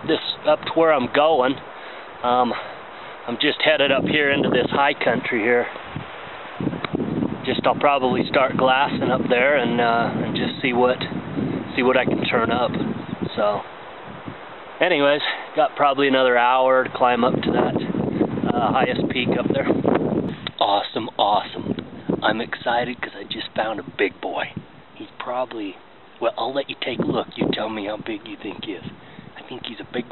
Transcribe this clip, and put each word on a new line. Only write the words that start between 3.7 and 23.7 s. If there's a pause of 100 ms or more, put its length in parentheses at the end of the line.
up
here
into
this
high
country
here. (1800)
Just,
I'll
probably
start
glassing
up
there
and,
uh,
and
just
see
what, (800)
see
what
I
can
turn
up. (680)
So, (1200)
anyways, (340)
got
probably
another
hour
to
climb
up
to
that,
uh,
highest
peak (100)
up
there. (960)
Awesome,
awesome. (480)
I'm
excited
'cause
I
just
found